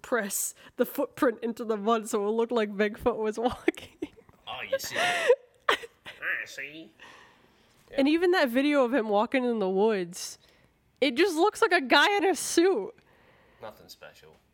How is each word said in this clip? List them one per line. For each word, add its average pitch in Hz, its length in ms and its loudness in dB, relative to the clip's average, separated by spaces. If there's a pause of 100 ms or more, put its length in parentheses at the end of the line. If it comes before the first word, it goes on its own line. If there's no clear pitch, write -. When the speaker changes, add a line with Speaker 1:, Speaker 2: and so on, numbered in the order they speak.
Speaker 1:
press - 520 -4 (220)
the 247 100 0
footprint 262 560 -2
into 233 220 -8
the 220 140 -2
mud 220 320 0
so 208 180 -2
it 214 40 -2
looked 233 200 -2
like 214 240 -2
Bigfoot 214 400 -2
was 220 240 -4
<laughs> - 0 -
walking. - 480 -2 (580)
Speaker 2:
Oh, - 140 -12 (100)
you 539 80 -2
see? - 200 -6 (400)
<laughs> - 320 -8
I - 60 2 (720)
see. 151 460 -14 (1040)
Speaker 1:
And 277 140 4
even 339 220 4
that 320 180 4
video 277 340 2
of 233 100 0
him 220 140 0
walking 233 380 2
in 233 140 0
the 185 100 0
woods, 190 720 0 (600)
it 262 160 2
just 339 220 2
looks 403 240 2
like 415 100 4
a 349 80 4
guy 302 380 4
in 320 80 2
a 370 100 2
suit. 339 560 0 (680)
Speaker 2:
Nothing 101 260 -18
special. 78 480 -20 (180)